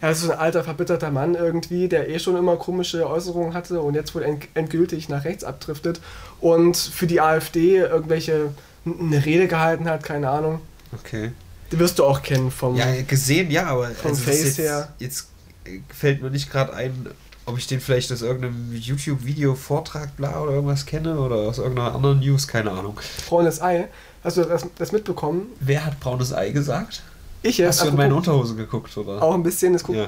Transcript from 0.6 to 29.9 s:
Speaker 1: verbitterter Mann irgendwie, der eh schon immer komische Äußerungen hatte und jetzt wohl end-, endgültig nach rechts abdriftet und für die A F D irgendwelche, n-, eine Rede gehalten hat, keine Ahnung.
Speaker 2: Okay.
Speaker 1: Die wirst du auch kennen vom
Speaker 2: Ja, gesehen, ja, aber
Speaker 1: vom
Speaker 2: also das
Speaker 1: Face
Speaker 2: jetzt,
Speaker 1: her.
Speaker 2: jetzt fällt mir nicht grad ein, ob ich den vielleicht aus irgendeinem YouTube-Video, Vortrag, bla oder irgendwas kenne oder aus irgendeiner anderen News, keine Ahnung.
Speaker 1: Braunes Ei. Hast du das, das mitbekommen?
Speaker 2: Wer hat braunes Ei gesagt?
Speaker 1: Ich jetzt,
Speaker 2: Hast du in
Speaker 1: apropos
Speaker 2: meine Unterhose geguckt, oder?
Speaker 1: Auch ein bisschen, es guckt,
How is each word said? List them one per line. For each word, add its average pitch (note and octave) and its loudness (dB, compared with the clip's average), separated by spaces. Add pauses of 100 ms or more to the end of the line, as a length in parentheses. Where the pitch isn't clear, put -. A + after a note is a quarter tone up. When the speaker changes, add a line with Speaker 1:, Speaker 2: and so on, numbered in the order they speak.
Speaker 1:
verbitterter D#3+ -2
Mann C#3+ 0
irgendwie, E3+ 0
der D#3 2
eh D#3+ -4
schon F3+ 0
immer F3 4
komische F3 -2
Äußerungen E3+ -2
hatte F3 -4
und D3 0
jetzt D3+ -4
wohl E3 -4
end-, D3 -4
endgültig E3 -2
nach C#3+ -4
rechts F3 -6
abdriftet D#3 -6 (400)
und E3+ 6
für - -2
die E3 4
A D#3+ 4
F D#3 -2
D F3 6
irgendwelche, D#3+ 2 (340)
n-, E3+ -4
eine D3+ 4
Rede E3+ 4
gehalten E3 2
hat, D#3 -2
keine D3 -2
Ahnung. D#3 0 (320)
Speaker 2:
Okay. A2+ -8 (400)
Speaker 1:
Die E3 2
wirst F3 2
du D#3 6
auch C#3 4
kennen C3 0
vom B2+ -2
Speaker 2:
Ja, B2 2 (220)
gesehen, D3 2
ja, E3 2
aber B2+ 0
Speaker 1:
vom C3 -4
Speaker 2:
also C#3 -2
das C3+ 2
Speaker 1:
Face D#3 2
Speaker 2:
jetzt, C#3 0
Speaker 1:
her. D3 -2
Speaker 2:
jetzt - -10 (600)
fällt C#3 0
mir C3 -4
nicht C#3 -4
grad C3+ 0
ein, B2+ -6 (400)
ob B2 -4
ich B2 -6
den C3 -2
vielleicht B2+ 0
aus A#2 -4
irgendeinem A#2+ -4
YouTube-Video, C3+ 0
Vortrag, D3 -6
bla C#3 -4
oder D3 0
irgendwas C#3+ 0
kenne D#3+ -2
oder B2+ 0
aus A2 -2
irgendeiner B2 -2
anderen C#3 4
News, C#3 4
keine G#2+ 0
Ahnung. G2 -6 (280)
Speaker 1:
Braunes E3 4
Ei. F3 0 (360)
Hast E3+ -2
du F3 6
das, E3 0 (120)
das - -4
mitbekommen? F#3+ -2 (120)
Speaker 2:
Wer C#3+ 0
hat C#3+ -4
braunes B2+ -2
Ei G2 -2
gesagt? C#3+ -2 (400)
Speaker 1:
Ich A#3 0
jetzt, F3 6
Speaker 2:
Hast - 2
du - 4
in D3+ 2
Speaker 1:
apropos C#3+ 4
Speaker 2:
meine C#3 6
Unterhose C#3+ 2
geguckt, A2 -8
oder? G2+ -6
Speaker 1:
Auch D#3+ 4
ein F3 0
bisschen, F3+ 2
es E3+ 0
guckt, A2+ -2